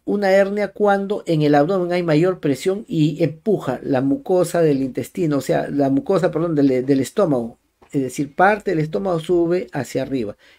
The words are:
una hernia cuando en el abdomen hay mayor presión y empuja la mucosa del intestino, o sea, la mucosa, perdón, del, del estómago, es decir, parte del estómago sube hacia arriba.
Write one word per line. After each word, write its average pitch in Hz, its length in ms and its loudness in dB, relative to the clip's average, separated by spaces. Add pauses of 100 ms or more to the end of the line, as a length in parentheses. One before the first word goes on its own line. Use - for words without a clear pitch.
una 196 240 0
hernia 196 420 2
cuando 196 540 0
en 160 160 2
el 147 120 4
abdomen 175 380 2
hay 180 100 0
mayor 170 380 2
presión 185 480 -2
y 160 340 0
empuja 147 600 -2
la 139 180 0
mucosa 165 600 0
del 143 200 2
intestino, 143 540 -4
o 135 60 -2
sea, 151 260 -2
la 143 220 0
mucosa, 165 400 0
perdón, 165 240 -2
del, 131 320 2
del 139 140 2
estómago, 131 580 -2 (340)
es 143 80 -2
decir, 135 340 -6
parte 202 360 2
del 165 100 0
estómago 170 400 -4
sube 170 520 0
hacia 135 280 -6
arriba. 127 380 -6 (200)